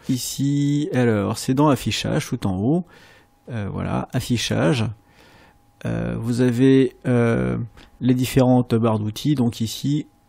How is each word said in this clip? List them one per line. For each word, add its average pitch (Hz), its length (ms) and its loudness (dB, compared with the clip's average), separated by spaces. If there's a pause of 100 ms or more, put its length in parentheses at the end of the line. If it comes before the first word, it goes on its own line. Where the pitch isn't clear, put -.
Ici, 143 840 -2
alors, 110 460 0
c'est - 160 -2
dans 147 160 2
Affichage, 156 580 -2
tout - 180 -6
en 95 100 -2
haut. 139 280 0 (680)
Euh, 104 180 -6
voilà, 95 440 -4
Affichage. 120 720 0 (1000)
Euh, 117 300 -4
vous 113 240 -2
avez, 127 540 4 (140)
euh, 120 500 0 (420)
les 127 140 2
différentes 127 600 2
barres 110 240 2
d'outils, 107 340 -2
donc 120 260 0
ici, 139 460 -2 (220)